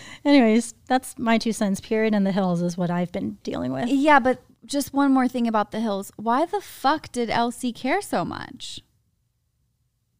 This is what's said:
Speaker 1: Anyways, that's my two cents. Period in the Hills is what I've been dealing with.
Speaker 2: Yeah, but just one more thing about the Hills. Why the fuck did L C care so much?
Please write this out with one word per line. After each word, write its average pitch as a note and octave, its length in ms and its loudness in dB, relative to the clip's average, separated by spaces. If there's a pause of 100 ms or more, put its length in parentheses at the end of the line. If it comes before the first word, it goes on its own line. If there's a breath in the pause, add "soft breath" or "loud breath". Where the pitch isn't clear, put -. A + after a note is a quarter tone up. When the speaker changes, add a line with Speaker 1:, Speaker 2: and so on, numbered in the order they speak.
(260 loud breath)
Speaker 1:
Anyways, A#3 480 6 (120)
that's - 320 -2
my A3+ 200 2
two A3+ 160 -2
cents. G3 260 -2
Period A3 320 0
in G3+ 120 2
the G3 80 0
Hills F3+ 280 0
is F3 160 -2
what F3 140 -2
I've F3 220 -2
been G3+ 320 -6
dealing - 280 -6
with. B3 160 -4
Speaker 2:
Yeah, C#4 300 6
but B3 240 0 (240)
just C4+ 260 -4
one C#4 180 2
more C4 160 4
thing A#3 220 -2
about G#3+ 220 0
the G#3+ 100 -6
Hills. G3+ 360 -4
Why A#3 280 0
the F#4+ 160 -4
fuck - 520 -2
did A#3 180 -4
L A#3+ 200 0
C A#3+ 220 -6
care E4 300 -2
so F#3 240 -4
much? - 540 -12 (1400)